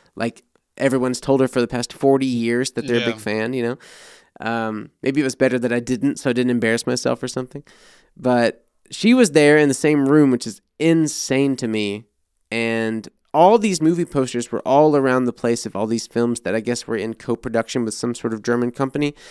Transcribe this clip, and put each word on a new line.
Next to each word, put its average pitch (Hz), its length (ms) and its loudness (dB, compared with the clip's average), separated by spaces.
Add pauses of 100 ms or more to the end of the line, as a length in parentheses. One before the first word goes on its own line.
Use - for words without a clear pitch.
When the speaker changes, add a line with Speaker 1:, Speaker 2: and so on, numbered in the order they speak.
(160)
Speaker 1:
like, - 280 -8 (340)
everyone's 127 440 -2
told 135 180 2
her 131 80 2
for 123 140 -2
the 117 60 0
past 120 260 -8
forty 135 320 2
years 120 460 -2
that 120 160 -8
they're 120 140 0
a 120 40 -6
big 117 100 -2
Speaker 2:
Yeah. 110 60 -16
Speaker 1:
fan, 110 320 -4
you 127 100 -4
know? 120 140 -4 (640)
Um, 110 500 -6 (100)
maybe 139 200 0
it 139 40 0
was 131 100 -4
better 131 240 0
that 117 140 -2
I 120 60 -2
didn't, 127 380 -4
so - 120 -4
I 120 40 0
didn't 123 180 0
embarrass 117 340 0
myself 123 380 -4
or 131 40 -8
something. 131 360 -10 (520)
But 123 500 0 (260)
she 226 220 2
was 240 180 6
there 147 260 6
in 151 100 6
the 135 60 2
same 147 340 2
room, 143 240 6
which 123 160 -2
is 107 140 -12 (180)
insane 143 800 0
to 127 100 -4
me. 107 380 -4 (460)
And 113 560 -2 (240)
all 185 280 6
these 196 220 0
movie 165 240 0
posters 127 460 -4
were 117 100 -4
all 147 340 4
around 131 300 2
the 120 80 -2
place 117 320 -2
of 110 100 -10
all 101 100 -2
these 113 220 -4
films 120 320 -2
that 95 160 -4
I 113 60 -2
guess 120 260 -6
were 113 80 -6
in 110 180 -6
co-production 117 720 -4
with 110 80 -4
some 120 220 -6
sort 117 180 -6
of 107 80 -8
German 120 300 0
company. 143 420 -4 (180)